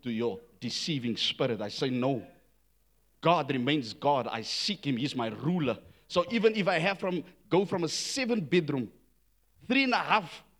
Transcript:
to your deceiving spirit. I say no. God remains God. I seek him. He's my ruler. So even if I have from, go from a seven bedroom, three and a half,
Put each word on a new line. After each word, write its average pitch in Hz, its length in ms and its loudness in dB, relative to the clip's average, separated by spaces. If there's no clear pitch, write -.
to 123 60 -6
your 110 300 -2
deceiving 120 580 -4
spirit. 120 440 -2
I 104 80 -6
say 135 200 -2
no. 127 340 0
God 160 300 4
remains 131 420 0
God. 135 340 2
I 113 140 -4
seek - 440 -4
him. 135 120 0
He's 135 180 -2
my 120 120 -2
ruler. 123 500 0
So - 240 0
even 220 240 4
if 196 120 0
I 180 120 2
have 185 200 0
from, 180 240 -2
go 190 160 4
from 175 180 -2
a 156 60 -2
seven 240 520 -2
bedroom, 147 480 0
three 269 160 4
and 247 100 2
a 214 40 4
half, 175 460 0